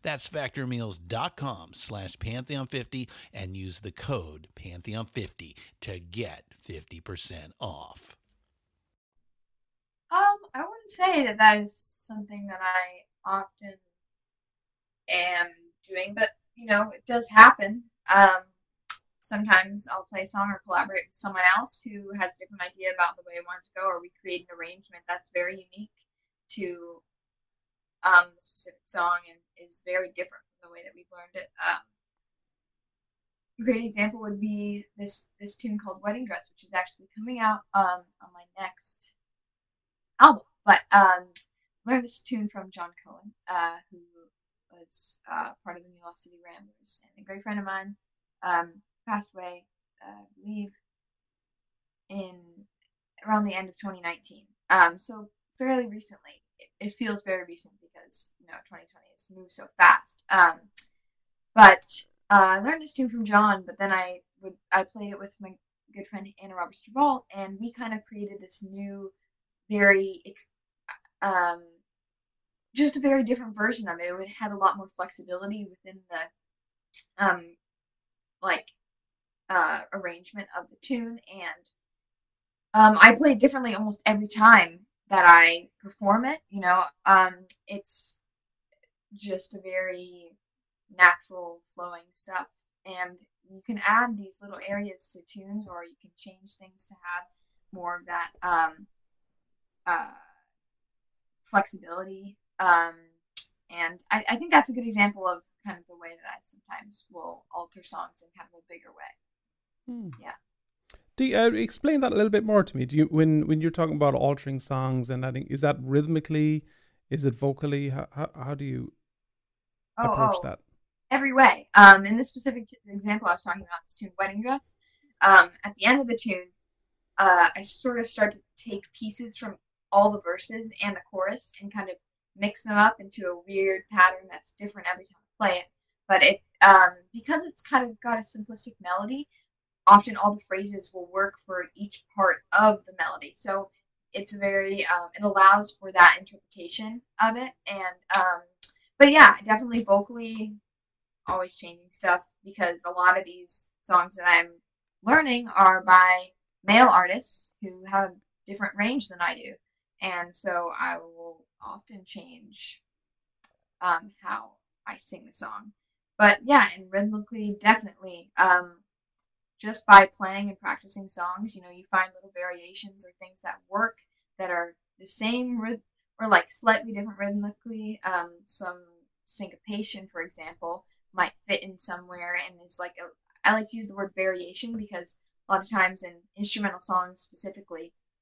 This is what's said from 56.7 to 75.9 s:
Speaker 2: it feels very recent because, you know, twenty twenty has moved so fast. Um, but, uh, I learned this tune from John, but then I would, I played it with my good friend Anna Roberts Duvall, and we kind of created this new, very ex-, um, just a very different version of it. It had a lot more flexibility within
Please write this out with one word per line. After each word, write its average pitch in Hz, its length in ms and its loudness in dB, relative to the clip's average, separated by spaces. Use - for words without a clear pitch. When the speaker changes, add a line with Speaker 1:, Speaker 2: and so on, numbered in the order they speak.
Speaker 2:
it 208 160 -12
feels 208 280 -8
very 185 220 -6
recent - 360 -20
because, - 580 -18
you 175 80 -20
know, - 80 -20
twenty 165 180 -20
twenty - 260 -20
has - 240 -20
moved 185 180 -20
so - 140 -20
fast. - 520 4
Um, 175 320 4
but, - 520 8
uh, 190 280 6
I - 20 -2
learned 302 220 -4
this 302 120 -16
tune 254 160 -4
from 226 160 -8
John, 202 400 2
but 175 120 -18
then 196 140 -4
I 180 300 -6
would, 190 140 -18
I 190 120 2
played 202 280 -12
it 202 80 -16
with 196 200 -18
my 190 160 -18
good 202 140 -18
friend 196 200 -16
Anna 190 140 -18
Roberts 175 260 -10
Duvall, 262 440 -2
and 196 240 -12
we 233 120 -10
kind 226 220 -10
of 214 120 -12
created 208 360 -14
this - 220 -14
new, 196 500 -14
very 196 560 2
ex-, - 240 -20
um, 175 420 -2
just 285 220 0
a - 20 -8
very 269 240 2
different 233 320 -6
version 220 320 -4
of 170 120 -10
it. 175 200 -8
It 196 200 -14
had 214 120 -8
a 202 60 -10
lot 190 180 2
more 190 140 -16
flexibility 185 800 -12
within 190 400 -20